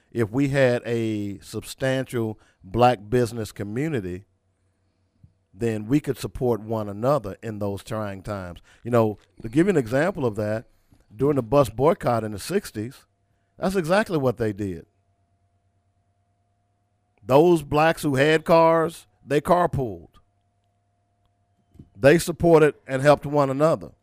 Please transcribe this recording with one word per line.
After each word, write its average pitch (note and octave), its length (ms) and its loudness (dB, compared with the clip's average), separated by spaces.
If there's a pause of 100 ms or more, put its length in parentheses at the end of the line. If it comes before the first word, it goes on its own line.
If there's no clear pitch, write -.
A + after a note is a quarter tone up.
(120)
if A2 200 -2
we C#3 180 0
had B2+ 360 2
a G#2+ 540 -4
substantial B2 1000 -6 (220)
black A2+ 380 2 (100)
business A#2 440 -2
community, G#2 720 -6 (1300)
then G#2+ 320 -4
we C#3 160 2
could C#3 160 -6
support A#2 440 -4
one G#2+ 280 -6
another G#2 520 -4
in G#2+ 180 -10
those G2+ 240 -6
trying G#2 380 -8
times. F#2 380 -12 (240)
You A#2 80 -8
know, A2 260 2 (240)
to A2+ 80 -10
give D#3+ 180 2
you G#3 40 2
an E3+ 60 4
example C#3 480 0
of G#2+ 100 -2
that, G#2+ 300 -4 (500)
during C#3 220 2
the B2 60 0
bus B2 260 2
boycott B2 540 0
in G#2+ 100 -6
the G2 60 -10
sixties, C3 680 -8 (520)
that's F#3+ 180 -2
exactly F#3 420 0
what C3 200 0
they A2 140 -2
did. F#2+ 360 -8 (2250)
Those D#3 380 4
blacks D3+ 400 0
who C#3+ 140 -2
had D#3 300 2
cars, E3 600 2 (200)
they C#3+ 160 0
carpooled. C#3 640 -2 (1900)
They C3+ 220 6
supported D#3 560 4 (140)
and C3 140 -4
helped C#3+ 260 4
one C#3+ 220 0
another. C3+ 420 0 (120)